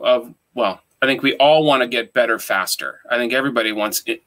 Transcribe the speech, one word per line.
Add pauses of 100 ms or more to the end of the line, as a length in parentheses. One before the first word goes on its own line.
of, (220)
well, (220)
I
think
we
all
wanna
get
better
faster. (100)
I
think
everybody
wants
i-,